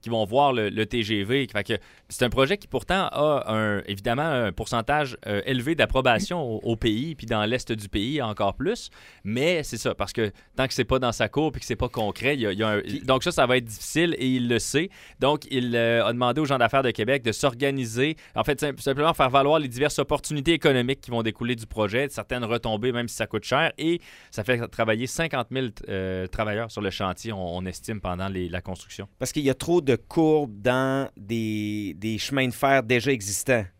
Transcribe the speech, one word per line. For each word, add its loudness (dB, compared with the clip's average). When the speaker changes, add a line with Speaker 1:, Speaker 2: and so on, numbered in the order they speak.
Speaker 1:
qui -12
vont 2
voir 4
le, 0
le -2
T -2
G 0
V. 0
Fait -4
que 0
c'est 0
un 2
projet 4
qui, -14
pourtant, 0
a 2
un, 0
évidemment, -2
un 0
pourcentage, -2
euh, -2
élevé 0
d'approbation 2
au, -4
au 0
pays, -2
puis -14
dans 0
l'est -2
du -6
pays -2
encore 0
plus. -4
Mais 0
c'est -8
ça, -2
parce -6
que 0
tant 0
que -6
c'est 0
pas 2
dans 0
sa 0
cour 0
puis -10
que -14
c'est -4
pas -2
concret, -2
il -4
y 0
a, 2
il -4
y 2
a 2
un, 2
Speaker 2:
Puis -6
Speaker 1:
donc 2
ça, 0
ça 4
va 4
être -2
difficile -2
et -2
il 0
le 4
sait. 0
Donc, 2
il, -2
euh, 4
a 0
demandé 2
aux 0
gens 0
d'affaires 4
de 2
Québec 0
de 2
s'organiser, 0
en 0
fait, 0
sim-, -4
simplement 2
faire 2
valoir 6
les 0
diverses 0
opportunités 0
économiques 4
qui -14
vont 0
découler -2
du -12
projet, 0
certaines -6
retombées, -2
même -2
si -10
ça -2
coûte -4
cher, 2
et 0
ça -6
fait 0
travailler 0
cinquante -2
mille, -4
euh, -4
travailleurs -4
sur -8
le 0
chantier, -4
on, -6
on -4
estime, -8
pendant -4
les, -4
la -6
construction. -12
Speaker 2:
Parce -4
qu'il -2
y 2
a 2
trop 2
de 4
courbes 2
dans 2
des, -2
des -4
chemins 0
de -2
fer 4
déjà 2
existants. 0